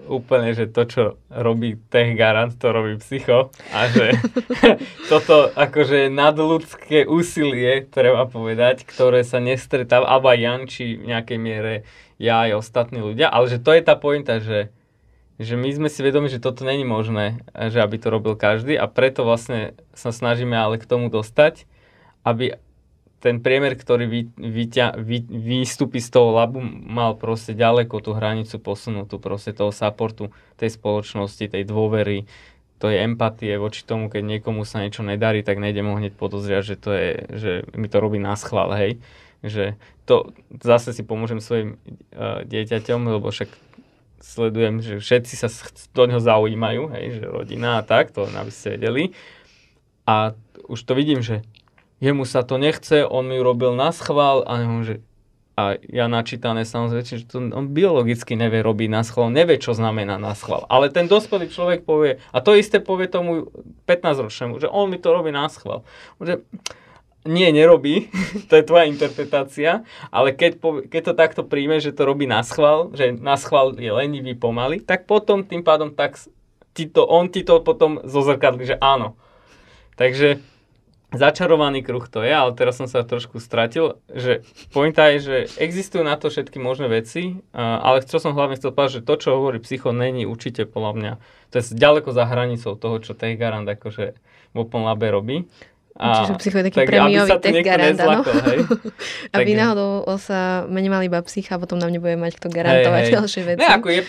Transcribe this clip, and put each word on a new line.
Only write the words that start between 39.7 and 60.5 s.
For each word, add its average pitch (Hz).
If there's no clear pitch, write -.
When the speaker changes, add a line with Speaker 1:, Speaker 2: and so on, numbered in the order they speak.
Speaker 1:
to, -
zase 120
si 113
pomôžem 113
svojim, 110
eh, -
dieťaťom, 110
lebo 101
však 101
sledujem, 113
že 110
všetci 120
sa 110
s-, -
do 123
ňoho 120
zaujímajú, 113
hej, 117
že -
rodina 117
a 110
tak, -
to 101
len 101
aby 110
ste 107
vedeli. 135
A 110
už -
to 127
vidím, 143
že 110
jemu 135
sa 127
to 131
nechce, 151
on 131
mi 131
urobil 123
naschvál 143
a 120
on, 117
že, 110
a 101
ja 120
načítané, 117
samozrejme, 117
že 117
to 127
on 139
biologicky 139
nevie 113
robiť 107
naschvál, 113
nevie, 147
čo 117
znamená 107
naschvál. 101